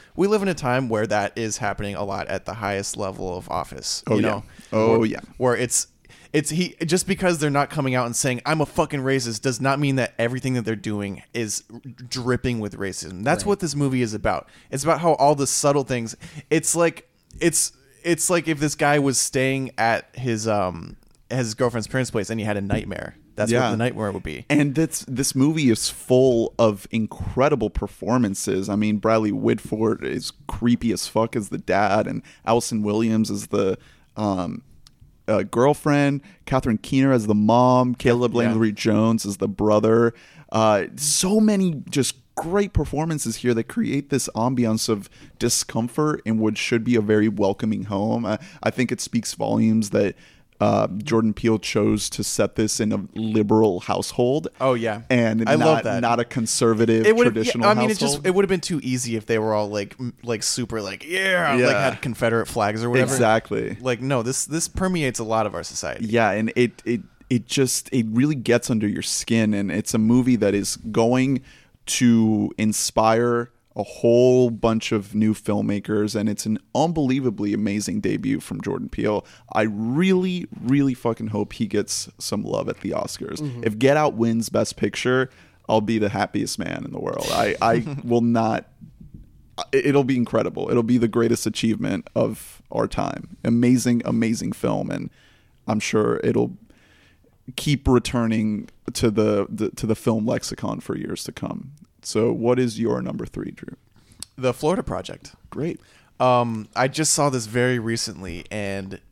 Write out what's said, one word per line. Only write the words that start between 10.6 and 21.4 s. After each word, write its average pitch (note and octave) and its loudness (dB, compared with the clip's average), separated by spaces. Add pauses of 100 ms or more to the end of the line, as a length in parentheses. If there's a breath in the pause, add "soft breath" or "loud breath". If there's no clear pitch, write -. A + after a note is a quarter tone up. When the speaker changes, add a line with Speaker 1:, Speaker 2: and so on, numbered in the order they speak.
Speaker 1:
they're A2 -2
doing G2+ -6 (120)
is A2+ -4 (440)
dripping B2 -2
with G#2 -6
racism. F#2+ -8
That's D3 0
Speaker 3:
Right. G#3 -2
Speaker 1:
what G3+ 0
this D3+ -4
movie C#3 0
is G#2+ -2
about. G2+ -4 (220 soft breath)
It's C3+ -6
about D3+ 2
how E3 4
all D3 4
the C#3 0
subtle C#3+ 2
things, A#2 -4 (320 loud breath)
it's D3+ 0
like, E3 0 (320)
it's, D#3 0 (320)
it's E3+ 0
like E3+ 0
if D#3 -2
this D3+ 0
guy D3 4
was C#3 2
staying C3+ 0
at A2+ 0
his, A#2 -2
um, F2+ -2 (340)
his A#2 -2